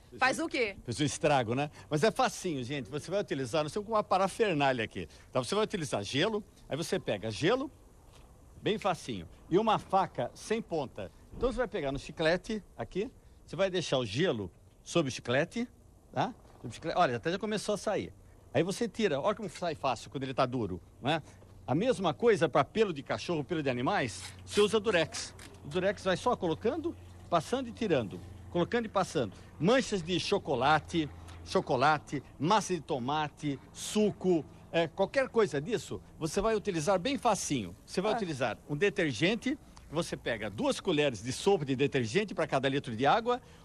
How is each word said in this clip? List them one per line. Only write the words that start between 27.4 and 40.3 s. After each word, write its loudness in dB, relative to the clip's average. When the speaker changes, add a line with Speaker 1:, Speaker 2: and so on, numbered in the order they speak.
Speaker 2:
e -10
tirando, 0
colocando 0
e -10
passando. 0
Manchas 4
de -2
chocolate, 2
chocolate, 2
massa 2
de -4
tomate, -4
suco, 2
é, 2
qualquer 0
coisa 2
disso, -6
você -2
vai 2
utilizar 0
bem -2
facinho. 0
Você -4
vai 0
Speaker 3:
Ah. 0
Speaker 2:
utilizar -2
um -4
detergente, 0
você -2
pega -4